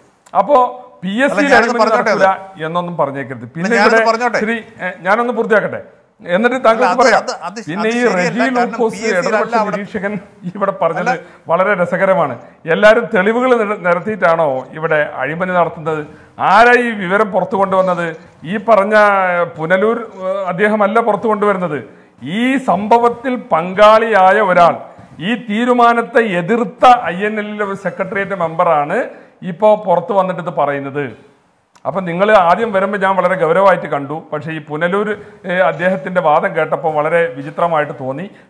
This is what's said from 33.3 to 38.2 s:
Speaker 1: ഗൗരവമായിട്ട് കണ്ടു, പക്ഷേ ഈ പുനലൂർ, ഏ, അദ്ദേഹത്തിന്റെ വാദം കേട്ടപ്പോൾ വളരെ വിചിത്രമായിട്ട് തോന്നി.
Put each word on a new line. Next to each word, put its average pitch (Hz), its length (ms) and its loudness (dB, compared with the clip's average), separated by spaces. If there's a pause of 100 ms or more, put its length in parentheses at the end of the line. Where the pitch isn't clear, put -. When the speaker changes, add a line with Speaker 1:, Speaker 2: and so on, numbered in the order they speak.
Speaker 1:
ഗൗരവമായിട്ട് 180 540 2
കണ്ടു, 143 220 -6 (160)
പക്ഷേ 151 260 -8
ഈ - 80 -8
പുനലൂർ, 175 420 -2 (420)
ഏ, - 20 -4 (180)
അദ്ദേഹത്തിന്റെ 180 560 -2
വാദം 165 300 2
കേട്ടപ്പോൾ 156 420 -2
വളരെ 160 220 0 (180)
വിചിത്രമായിട്ട് 151 640 -4
തോന്നി. 135 240 -8 (240)